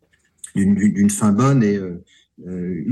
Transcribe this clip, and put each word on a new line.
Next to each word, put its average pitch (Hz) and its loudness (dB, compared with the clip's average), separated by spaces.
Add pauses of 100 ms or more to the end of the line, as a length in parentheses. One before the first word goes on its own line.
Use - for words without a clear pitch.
(540)
d'une, 101 2
d'une, 98 2
d'une 101 2
fin 104 0
bonne 127 2
et, 101 0
euh, 90 -10 (440)
euh, 90 -8